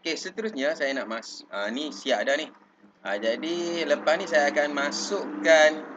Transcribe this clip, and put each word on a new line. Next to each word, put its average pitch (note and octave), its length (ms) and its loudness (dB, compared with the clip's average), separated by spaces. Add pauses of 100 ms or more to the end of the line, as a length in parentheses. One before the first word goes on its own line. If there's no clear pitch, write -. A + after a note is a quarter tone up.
Okey, D#3+ 160 -4
seterusnya F3+ 560 -4
saya C3+ 240 -2
nak A2+ 80 -4
mas-, A2 480 -10
ah, G2+ 160 -4
ni C#3 240 -6
siap A2+ 320 0
dah C#3+ 160 0
ni. D3 80 -8 (560)
Ah, G2+ 160 -2
jadi E3 640 -2
lepas D3 320 2
ni F#3+ 80 -4
saya D3 240 4
akan D3 240 0
masukkan D#3 1120 2 (100)